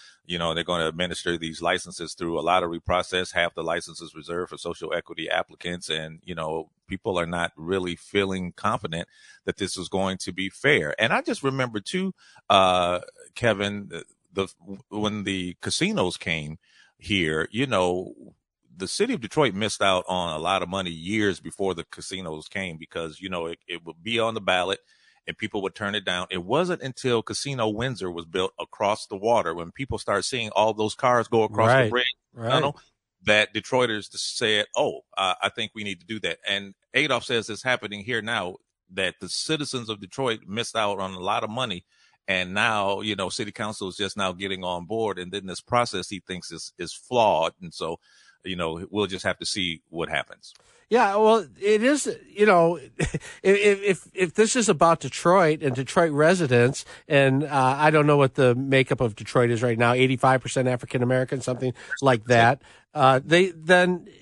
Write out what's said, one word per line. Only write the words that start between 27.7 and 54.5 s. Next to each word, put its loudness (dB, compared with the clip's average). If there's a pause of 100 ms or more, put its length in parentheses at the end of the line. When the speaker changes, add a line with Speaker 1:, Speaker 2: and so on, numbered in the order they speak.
Speaker 1:
was -8
built -2
across -2
the -8
water 2
when -10
people -8
start 0
seeing -4
all 4
those -2
cars 2
go 4
across 2
Speaker 2:
Right, 6
Speaker 1:
the 0
bridge -2 (200)
Speaker 2:
right. -6
Speaker 1:
tunnel 0 (460)
that 4
Detroiters -2
said, -2 (100)
"Oh, 0 (160)
uh, 2
I 2
think -8
we -10
need -8
to -20
do -8
that." -4
And -4 (180)
Adolph 0
says -2
it's -10
happening -4
here -4
now, -6 (360)
that -4
the -12
citizens -6
of -8
Detroit -6
missed -6
out -2
on -6
a -12
lot -2
of -6
money. -6 (440)
And -2
now, 0
you -4
know, -4
city -6
council -6
is -10
just -4
now -2
getting -8
on -4
board. -4
And -10
then -6
this -10
process -2
he -10
thinks -12
is, -14
is -10
flawed. 2 (100)
And -12
so, -8 (420)
you -8
know, -4
we'll 0
just -8
have -2
to -12
see -4
what -6
happens. -8 (380)
Speaker 2:
Yeah, 2
well, 4 (140)
it 4
is, 2 (160)
you 2
know, 6
<laughs> -12
if, -2 (240)
if, 4
if -2
this 4